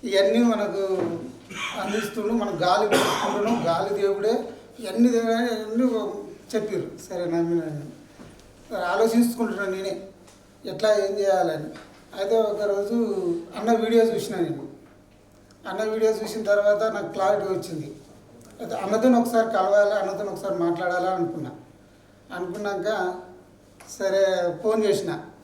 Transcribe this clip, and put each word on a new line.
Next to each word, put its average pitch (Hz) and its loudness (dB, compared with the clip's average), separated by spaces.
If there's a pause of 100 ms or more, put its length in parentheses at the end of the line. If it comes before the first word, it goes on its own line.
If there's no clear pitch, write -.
ఇవన్నీ 196 4
మనకు 208 2 (1000)
అందిస్తుండు, 214 -4
మనం 196 -2
గాలి 202 4
పీల్చుకుంటున్నాం, 208 0
గాలి 185 0
దేవుడే, 202 0 (360)
ఇవన్నీ 226 2
దేవుడే" 226 2
అని 240 0
అన్నీ 220 -2 (680)
చెప్పారు. - -4 (200)
సరే 175 -6
నమ్మిన 170 0 (1120)
ఆలోచించుకుంటున్నాను 202 2
నేనే 190 -6 (640)
ఎట్లా 214 2
ఏం 202 2
చేయాలని. 180 2 (540)
అయితే 208 2
ఒకరోజు 208 0 (640)
అన్న 220 2
వీడియో 226 4
చూసిన - -2
నేను. - -6 (920)
అన్న 190 -4
వీడియో 220 2
చూసిన 214 -4
తర్వాత 202 4
నాకు 202 -2
క్లారిటీ 190 2
వచ్చింది. 170 -6 (640)
అయితే - -8
అన్నతో 226 4
ఒకసారి 226 2
కలవాలి, 202 4
అన్నతో 196 -2
ఒకసారి 190 -6
మాట్లాడాలి 180 0
అనుకున్నా. 165 -4 (840)
అనుకున్నాక 185 -4 (840)
సరే 196 2 (360)
ఫోన్ 220 2
చేసిన 170 0 (240)